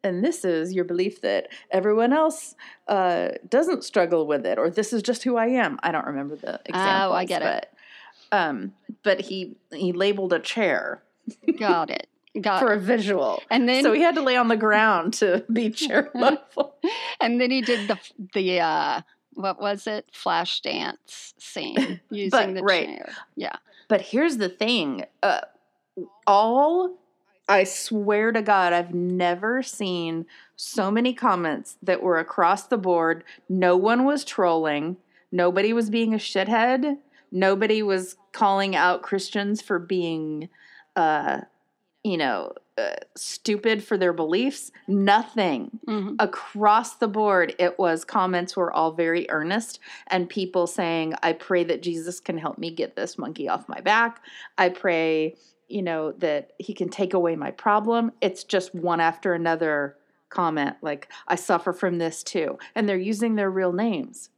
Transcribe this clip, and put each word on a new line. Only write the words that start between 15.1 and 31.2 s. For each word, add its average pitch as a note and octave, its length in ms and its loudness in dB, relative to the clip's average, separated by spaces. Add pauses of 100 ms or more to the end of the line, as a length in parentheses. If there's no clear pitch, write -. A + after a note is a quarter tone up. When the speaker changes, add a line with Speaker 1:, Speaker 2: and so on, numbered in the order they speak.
Speaker 1:
to F#3 380 2
be A3+ 180 0
Speaker 2:
<laughs> - 0 -
Speaker 1:
chair C#4+ 440 0
level. C#4 640 0 (440)
Speaker 2:
And A#3+ 200 2
then B3 100 2
he C4 100 2
did A3 280 0
the A3 60 0
f-, - 180 -12 (200)
the, F3+ 280 0
uh, D#3 400 0 (340)
what F#3+ 260 -6
was G3+ 260 -4
it? G#3+ 260 -8
Flash F3 500 -2
dance - 760 -8
scene - 680 -6
Speaker 1:
<laughs> - 60 -20
Speaker 2:
using G3+ 200 -4
Speaker 1:
But, G3 240 2
Speaker 2:
the F#3 80 -4
Speaker 1:
right. F#3 240 2
Speaker 2:
chair. - 260 -14 (240)
Yeah. - 200 -8 (320)
Speaker 1:
But G3+ 120 4
here's C#4 380 0
the G3 100 -2
thing. F3+ 560 -2 (180)
Uh, G3 180 2 (840)
all, C#4+ 680 4 (520)
I G3 160 6
swear G#3 680 0
to A3 120 0
God, F#3+ 300 4
I've F3 220 0
never F3+ 680 0
seen E3+ 640 -4 (280)
so - 360 -2
many A#3+ 220 2
comments F3+ 720 -2